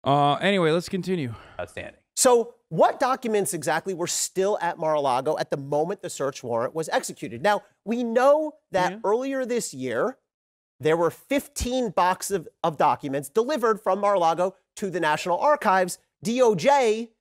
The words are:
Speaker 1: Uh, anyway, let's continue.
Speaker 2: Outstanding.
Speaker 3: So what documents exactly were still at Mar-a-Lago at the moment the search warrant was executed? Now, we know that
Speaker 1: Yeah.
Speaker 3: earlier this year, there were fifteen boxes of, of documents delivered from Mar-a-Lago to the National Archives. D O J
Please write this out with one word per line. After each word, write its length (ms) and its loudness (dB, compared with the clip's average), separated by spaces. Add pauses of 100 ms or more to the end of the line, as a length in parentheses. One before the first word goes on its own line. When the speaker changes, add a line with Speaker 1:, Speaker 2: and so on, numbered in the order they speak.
Speaker 1:
Uh, 320 2
anyway, 360 2
let's 180 -2
continue. 440 -4 (260)
Speaker 2:
Outstanding. 420 -12 (140)
Speaker 3:
So 400 2 (140)
what 300 2
documents 540 0
exactly 400 -2
were 140 -6
still 520 -2
at 180 -2
Mar-a-Lago 600 0
at 120 -4
the 80 -4
moment 440 -2
the 80 -10
search 340 -6
warrant 300 -2
was 160 -6
executed? 520 -6
Now, 220 0 (220)
we 180 -4
know 520 2 (160)
that 220 0
Speaker 1:
Yeah. 120 -14
Speaker 3:
earlier 400 -2
this 280 -4
year, 440 -4 (600)
there 180 2
were 140 2
fifteen 800 -4
boxes 460 0
of, 120 -8 (140)
of 140 -2
documents 520 0
delivered 500 0
from 200 0
Mar-a-Lago 560 2 (220)
to 120 -4
the 100 -4
National 380 0
Archives. 640 2 (240)
D 180 0
O 140 4
J 640 2